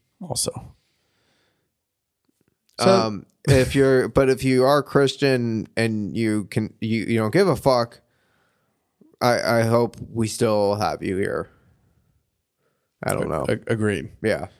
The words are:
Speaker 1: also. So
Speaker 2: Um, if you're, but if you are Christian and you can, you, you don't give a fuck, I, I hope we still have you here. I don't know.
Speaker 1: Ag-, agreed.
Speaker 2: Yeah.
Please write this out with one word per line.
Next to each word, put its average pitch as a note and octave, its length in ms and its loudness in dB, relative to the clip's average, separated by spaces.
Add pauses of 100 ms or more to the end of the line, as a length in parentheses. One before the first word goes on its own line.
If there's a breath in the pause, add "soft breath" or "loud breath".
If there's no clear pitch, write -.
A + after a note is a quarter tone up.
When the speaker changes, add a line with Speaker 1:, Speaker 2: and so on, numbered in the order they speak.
(220)
Speaker 1:
also. - 520 -8 (2000)
So - 100 2
Speaker 2:
Um, G2+ 360 0 (220)
if C3 280 4
you're, C3+ 320 4
but C3 220 2
if C3 140 0
you B2+ 220 2
are C#3+ 160 4
Christian C3 840 0 (100)
and G#2+ 400 -2
you G#2+ 280 -2
can, - 360 -4
you, A2 240 -2
you A2+ 140 0
don't A2 120 -2
give F#3+ 160 2
a D3+ 80 0
fuck, A#2+ 460 0 (1200)
I, A#2 380 2
I - 40 2
hope A#2 340 0 (140)
we A2 160 -4
still G#2 480 0
have E2+ 280 -4
you F#2+ 140 -4
here. F#2+ 320 -4 (1500)
I G1+ 100 -4
don't - 160 -4
know. D2 180 -4
Speaker 1:
Ag-, G#2+ 200 -4
agreed. G#2+ 420 -4 (140)
Speaker 2:
Yeah. G2+ 240 -4 (120)